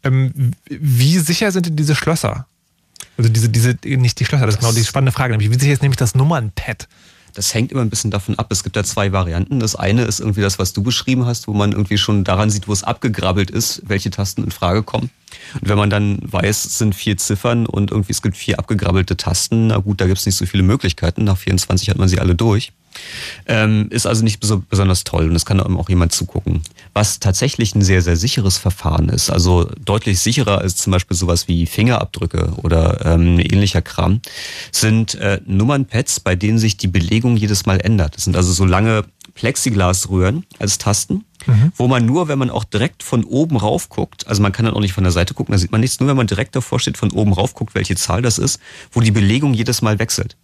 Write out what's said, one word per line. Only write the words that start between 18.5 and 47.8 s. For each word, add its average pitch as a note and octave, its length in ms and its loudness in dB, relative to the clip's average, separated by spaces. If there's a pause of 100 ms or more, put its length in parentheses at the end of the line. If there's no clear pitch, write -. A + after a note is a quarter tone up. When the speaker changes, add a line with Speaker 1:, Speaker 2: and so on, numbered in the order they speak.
Speaker 2:
abgegrabbelte F#2 560 0
Tasten, - 500 0
na G#2+ 120 2
gut, G2 220 -2
da F#2 60 2
gibt's F#2+ 200 0
nicht F#2+ 100 0
so F2+ 100 -2
viele F#2+ 160 0
Möglichkeiten. F#2 640 0
Nach G2 120 2
vierundzwanzig F#2+ 540 -2
hat - 80 0
man F#2 100 2
sie F#2 120 2
alle F2 160 2
durch. A2+ 340 0 (760)
Ähm, A2 440 2
ist A2 160 -2
also A2 160 2
nicht G#2+ 160 0
beso-, G#2 320 0
besonders F#2+ 320 2
toll E2 260 0
und E2 60 2
es E2 100 0
kann G2 160 0
einem F2+ 160 0
auch E2+ 120 -4
jemand F2 240 2
zugucken. E2+ 500 -2 (300)
Was G#2+ 260 0
tatsächlich A2+ 560 0
ein G#2 80 4
sehr, F#2 200 4
sehr E2+ 140 2
sicheres G2 400 0
Verfahren - 520 0
ist, - 220 0
also F2 380 2 (160)
deutlich G#2 360 0
sicherer A2 380 0
als F#2 180 -2
zum - 160 -2
Beispiel F2+ 240 0
sowas F2 320 0
wie E2+ 180 2
Fingerabdrücke F2 840 -2 (100)
oder, E2 420 2
ähm, E2+ 360 4
ähnlicher G2 420 2
Kram, F2+ 380 -2 (500)
sind, A2 460 0
äh, G2+ 280 -2
Nummernpads, B2 760 0
bei F#2 160 0
denen G#2+ 240 2
sich A2 160 2
die - 100 -4
Belegung G2+ 500 2
jedes G#2 300 0
Mal F#2+ 140 2
ändert. F#2+ 340 0
Das - 80 -10
sind F2 140 0
also F2+ 160 2
so F2+ 120 2
lange G#2 380 2 (560)
Plexiglasröhren F#2+ 840 0 (140)
als G2+ 200 -2
Tasten, - 460 -2 (220)
Speaker 1:
Mhm. B2+ 300 4
Speaker 2:
wo B2 120 0
man B2 160 4
nur, D3+ 240 2
wenn C#3 100 -2
man B2+ 120 0
auch A2 140 -4
direkt - 380 -4
von A#2 220 0
oben C#3 320 0
rauf A2 320 -2
guckt, - 380 -8
also G#2 160 0
man G2+ 100 2
kann A2+ 120 -2
dann A2 100 0
auch B2+ 60 -2
nicht G2+ 120 0
von F#2+ 120 -2
der F2+ 80 4
Seite F2 220 0
gucken, - 180 -4
da G2 60 2
sieht F2 140 0
man A2 80 2
nichts, - 200 -2
nur C3 80 2
wenn C#3 80 2
man A#2+ 100 2
direkt A#2 300 -4
davor B2+ 240 -2
steht, - 180 -4
von - 140 0
oben G#2 200 2
rauf F#2 220 0
guckt, - 200 -8
welche F#2+ 220 -2